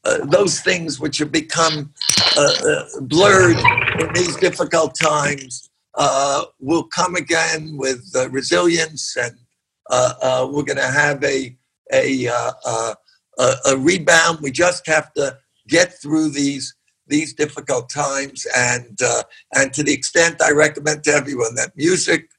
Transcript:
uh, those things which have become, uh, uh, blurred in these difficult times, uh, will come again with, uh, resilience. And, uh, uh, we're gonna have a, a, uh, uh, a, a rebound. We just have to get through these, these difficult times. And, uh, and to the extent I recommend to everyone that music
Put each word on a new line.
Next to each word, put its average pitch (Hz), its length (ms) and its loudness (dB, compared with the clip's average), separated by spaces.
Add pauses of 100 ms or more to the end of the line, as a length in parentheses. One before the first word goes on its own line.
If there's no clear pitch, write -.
uh, 147 220 -2
those 185 340 2
things 165 380 -4
which 147 200 -6
have 143 120 -4
become, 156 640 -2 (420)
uh, 143 180 4 (140)
uh, - 160 0 (180)
blurred 180 540 6 (440)
in 160 120 -4
these 175 240 -2
difficult 170 640 0
times, 143 720 -2 (240)
uh, 139 500 0 (140)
will 151 260 -2
come 180 300 -4
again 160 640 -2
with, 131 400 -6
uh, 131 140 0
resilience. 160 840 -2
And, 120 200 -4 (520)
uh, 123 320 2
uh, 131 300 0
we're 143 140 -2
gonna 131 260 -2
have 143 320 0
a, 135 340 -2 (360)
a, 131 340 2
uh, 117 240 -2 (140)
uh, 113 300 -4 (440)
a, 127 160 4 (140)
a 135 80 4
rebound. 165 640 4
We 143 100 -6
just 175 380 0
have 156 260 0
to 139 240 -4 (300)
get 175 320 4
through 156 300 0
these, 139 440 -4 (320)
these 151 280 -2
difficult 139 540 -4
times. 139 580 -6 (100)
And, 123 440 -2
uh, 117 220 0 (320)
and 135 200 2
to 147 100 -2
the 147 80 2
extent 165 500 0
I 156 80 4
recommend 151 540 0
to 147 80 2
everyone 123 420 -2
that - 220 -6
music 170 640 -2